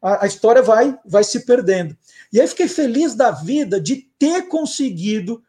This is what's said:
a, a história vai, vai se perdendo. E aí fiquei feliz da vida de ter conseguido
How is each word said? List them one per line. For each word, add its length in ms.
a, 240
a 20
história 340
vai, 440
vai 180
se 220
perdendo. 500
E 80
aí 80
fiquei 200
feliz 480
da 160
vida 480
de 280
ter 300
conseguido 1000